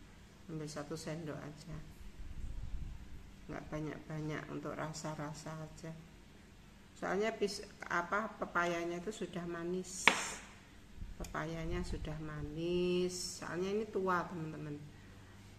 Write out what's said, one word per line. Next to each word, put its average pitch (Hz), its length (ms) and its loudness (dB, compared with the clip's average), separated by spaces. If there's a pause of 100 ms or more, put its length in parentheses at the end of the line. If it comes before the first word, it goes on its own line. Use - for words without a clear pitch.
(500)
ambil 156 160 -2
satu 156 320 -4
sendok 160 400 -2
aja, 151 380 -6 (1700)
nggak 147 240 -4
banyak-banyak, 151 800 0
untuk 147 240 -2
rasa-rasa 156 800 -2
aja. 160 400 -6 (1120)
Soalnya 208 320 6
pis-, 202 240 2 (240)
apa, 202 560 4
pepayanya 175 560 4
itu 175 160 -2
sudah 175 320 -2
manis. 175 640 4 (1120)
Pepayanya 165 640 0
sudah 160 320 0
manis. 170 1300 4
Soalnya 190 320 2
ini 220 160 4
tua, 185 320 6
teman-teman. 151 560 -2 (800)